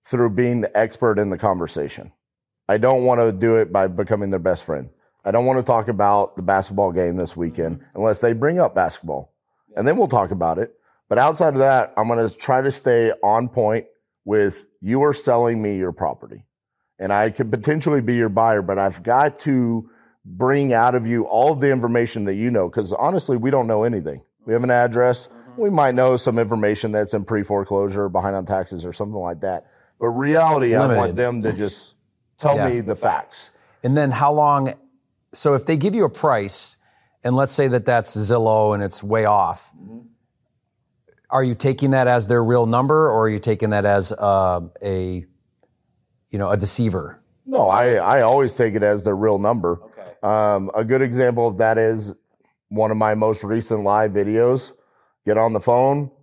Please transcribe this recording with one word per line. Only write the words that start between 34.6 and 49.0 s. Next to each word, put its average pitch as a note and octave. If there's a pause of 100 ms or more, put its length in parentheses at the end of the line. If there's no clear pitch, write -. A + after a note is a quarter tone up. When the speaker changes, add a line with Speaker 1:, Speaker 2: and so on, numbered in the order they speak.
Speaker 3:
so D3
if C3+
they D#3+
give F#3+
you A3
a D3
price, - (480)
and B2+
let's C3
say C#3
that B2
that's A#2
Zillow A2
and G2+
it's G2
way G#2+
off, G2+
Speaker 1:
Mm-hmm. A2 (1300)
Speaker 3:
are C3+
you B2+
taking C3+
that C3
as A#2+
their A#2+
real A#2
number, C#3
or A2
are A2
you G#2+
taking G#2+
that G#2
as, G2+
uh, F#2+ (220)
a, F#2 (1040)
you G#2+
know, G2
a G#2
deceiver? G2 (260)
Speaker 1:
No, C4
I, A#2
I G#2
always B2
take A2+
it G#2+
as G#2